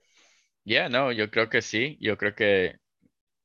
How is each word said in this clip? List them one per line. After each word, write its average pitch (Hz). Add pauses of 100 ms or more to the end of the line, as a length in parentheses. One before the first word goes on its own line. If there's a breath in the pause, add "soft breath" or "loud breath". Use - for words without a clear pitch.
(640)
ya, 139
no, 127
yo 107
creo 113
que 117
sí. 127
Yo 104
creo 104
que 101 (680)